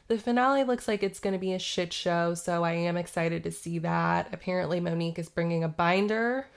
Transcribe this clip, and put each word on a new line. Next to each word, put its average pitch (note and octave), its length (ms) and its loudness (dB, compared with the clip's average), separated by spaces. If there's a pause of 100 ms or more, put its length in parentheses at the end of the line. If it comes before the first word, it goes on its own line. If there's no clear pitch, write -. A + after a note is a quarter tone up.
The A3+ 100 2
finale B3 460 4
looks B3 240 0
like G#3+ 160 0
it's G3 160 -4
gonna F#3+ 180 0
be F#3 160 -2
a F#3 60 -2
shit F3 340 -2
show, E3+ 400 2
so E3+ 300 0
I E3+ 100 2
am E3+ 240 0
excited E3+ 460 -2
to E3 80 -4
see E3+ 280 -6
that. E3+ 540 0
Apparently, F3+ 460 -2
Monique E3+ 400 -2
is E3 100 -8
bringing E3+ 340 0
a D#3+ 60 0
binder G#3 880 2